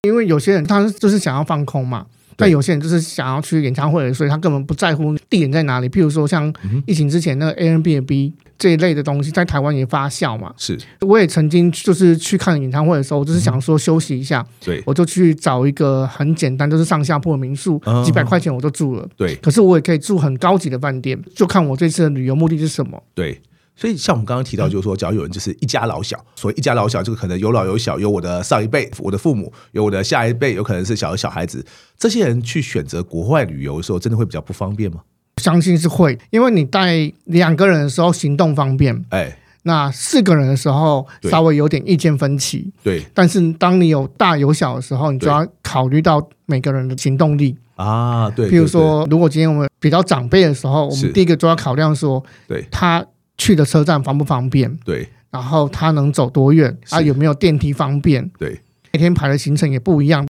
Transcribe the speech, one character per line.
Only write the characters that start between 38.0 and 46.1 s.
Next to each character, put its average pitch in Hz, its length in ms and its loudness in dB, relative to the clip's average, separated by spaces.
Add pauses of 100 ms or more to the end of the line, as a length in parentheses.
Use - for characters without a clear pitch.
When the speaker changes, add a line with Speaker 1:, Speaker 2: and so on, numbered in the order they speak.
Speaker 1:
候 170 120 4
行 143 240 -2
动 160 180 2
方 135 220 0
便， 120 320 2
Speaker 2:
哎。 80 280 -4 (280)
Speaker 1:
那 147 260 0
四 240 320 0
个 180 140 6
人 139 100 2
的 135 100 2
时 143 120 -2
候 143 360 2 (160)
Speaker 2:
对。 - 80 -4
Speaker 1:
稍 165 140 4
微 160 140 4
有 147 120 2
点 147 160 -2
意 185 120 2
见 147 200 2
分 139 220 -2
歧， - 420 -6
Speaker 2:
对。 87 320 -4
Speaker 1:
但 185 160 4
是 170 260 2
当 180 260 2
你 170 80 4
有 139 180 0 (100)
大 175 200 0
有 143 160 2
小 131 240 -2
的 123 40 -8
时 127 140 -8
候， 143 160 -2
你 131 80 -4
就 139 80 -2
要 151 180 2 (200)
考 131 240 -2
虑 147 120 2
到 156 240 2 (220)